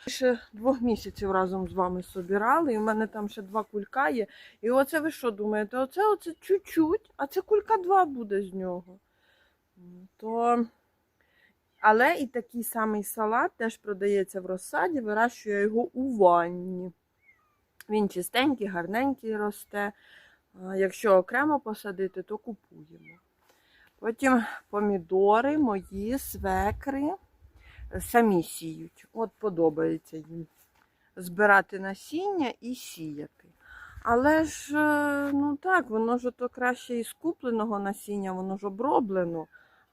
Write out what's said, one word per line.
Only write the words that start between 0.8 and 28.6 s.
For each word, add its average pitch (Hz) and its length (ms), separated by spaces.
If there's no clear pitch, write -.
місяців 202 500
разом 185 380
з 170 40
вами 180 300
собирали, 220 720
і 214 40
в - 20
мене 220 260
там 214 220
ще 214 140
два 202 200
кулька 214 460
є. 233 180
І 220 80
оце 269 300
ви 302 100
що 240 200
думаєте? 214 480
Оце, 359 340
оце 339 280
чуть-чуть, 359 760
а 277 100
це 381 140
кулька 427 360
два 370 280
буде 226 380
з 185 120
нього. 180 440
То... 233 480
Але 233 340
і 285 120
такий 233 380
самий 214 400
салат 226 520
теж 226 200
продається 196 640
в 185 60
розсаді, 285 540
вирощую 214 560
я 202 60
його 214 180
у 254 240
ванні. 180 760
Він 214 200
чистенький, 233 580
гарненький 220 720
росте. 208 560
А 190 120
якщо 190 400
окремо 269 440
посадити, 190 600
то 208 160
купуємо. 165 800
Потім 233 440
помідори 208 880
мої 208 600
свекри 208 920
самі 208 420
сіють. 160 720